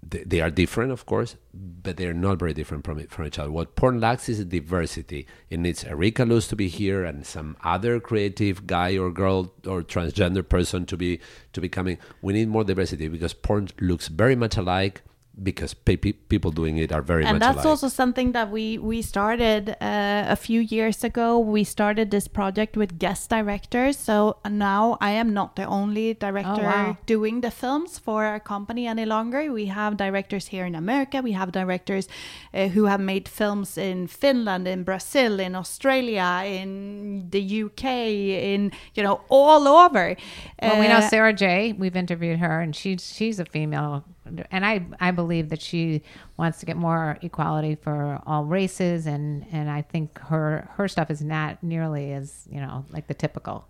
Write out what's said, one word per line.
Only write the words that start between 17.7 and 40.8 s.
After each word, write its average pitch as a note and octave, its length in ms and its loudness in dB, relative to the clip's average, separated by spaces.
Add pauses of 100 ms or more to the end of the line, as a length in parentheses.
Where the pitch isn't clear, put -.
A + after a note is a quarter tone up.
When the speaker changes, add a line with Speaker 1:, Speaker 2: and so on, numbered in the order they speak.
Speaker 2:
something B3 440 0
that A3+ 200 -2
we, A3 260 -4
we A3+ 240 -4
started, G#3+ 680 2 (100)
uh, G#3 480 0
a G3+ 80 4
few A3+ 240 0
years A3 420 0
ago. A#3 380 2
We G#3+ 240 2
started G#3 480 0
this G3+ 160 0
project G#3 480 -2
with F#3 240 -2
guest F#3 300 -4
directors. A3+ 680 0
So G#3+ 380 2 (120)
now G#3 520 2
I G3+ 100 2
am G#3+ 240 2
not G3 220 -4
the F#3+ 80 -4
only G#3 500 0
director G3 380 -4 (100)
Speaker 3:
Oh, - 0 -
wow. G3+ 440 2
Speaker 2:
doing A3 340 0
the A#3 100 -2
films C#4+ 480 -4
for G#3+ 280 -2
our G#3+ 120 -4
company G#3+ 480 -6
any A3+ 180 -2
longer. A#3 480 -2
We G#3+ 140 -4
have G#3 300 -2
directors G3 500 -2
here F#3 200 -6
in F3 100 -6
America. C4 440 0
We B3 120 -2
have F#3 180 -2
directors, F#3 560 -2 (480)
uh, F#3+ 140 2
who G#3 160 4
have G3 160 4
made F#3+ 280 -2
films G3+ 480 -2
in F#3 300 -4
Finland, G#3 600 0
in F#3 160 -4
Brazil, G3 560 2
in F#3 160 -4
Australia, G3 880 0
in G3 840 -8
the G3 100 2
U G#3 340 -2
K, G#3 800 0
in, G3+ 160 2 (240)
you G#3+ 80 0
know, G3+ 260 2
all C#4+ 380 10
over. C#4 480 8 (480)
Speaker 3:
Well, G#3+ 160 4
we G#3+ 80 6